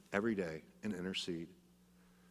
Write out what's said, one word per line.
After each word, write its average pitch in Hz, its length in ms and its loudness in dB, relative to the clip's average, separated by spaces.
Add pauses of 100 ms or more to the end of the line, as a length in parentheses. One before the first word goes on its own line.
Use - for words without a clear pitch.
(120)
every 107 220 4
day 82 300 -2 (180)
and 107 140 -2
intercede 90 540 -2 (800)